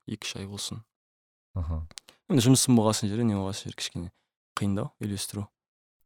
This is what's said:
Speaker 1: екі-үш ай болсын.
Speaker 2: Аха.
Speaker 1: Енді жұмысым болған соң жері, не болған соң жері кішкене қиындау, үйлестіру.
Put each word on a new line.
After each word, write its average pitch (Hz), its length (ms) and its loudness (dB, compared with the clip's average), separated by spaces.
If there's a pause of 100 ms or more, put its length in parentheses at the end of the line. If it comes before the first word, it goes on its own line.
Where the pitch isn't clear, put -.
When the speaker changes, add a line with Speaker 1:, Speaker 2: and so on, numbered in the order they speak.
Speaker 1:
екі-үш - 280 -10
ай 98 100 -10
болсын. 101 380 -10 (720)
Speaker 2:
Аха. 80 320 -4 (420)
Speaker 1:
Енді 139 140 4
жұмысым 127 320 6
болған 107 240 6
соң 104 100 -2
жері, 110 140 -2
не 107 120 2
болған 98 200 -2
соң - 160 -12
жері - 80 -16
кішкене 90 320 -8 (460)
қиындау, 104 420 -2
үйлестіру. 104 480 -6 (580)